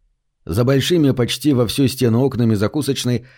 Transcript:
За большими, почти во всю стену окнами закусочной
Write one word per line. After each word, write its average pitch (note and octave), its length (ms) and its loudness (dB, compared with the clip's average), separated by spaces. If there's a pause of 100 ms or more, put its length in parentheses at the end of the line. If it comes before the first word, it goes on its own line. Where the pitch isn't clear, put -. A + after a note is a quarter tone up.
(440)
За A#2 220 -2
большими, C#3 460 2
почти B2+ 420 0
во A#2+ 120 2
всю C3 220 0
стену A#2+ 360 0
окнами A2+ 320 0
закусочной B2 680 -2 (120)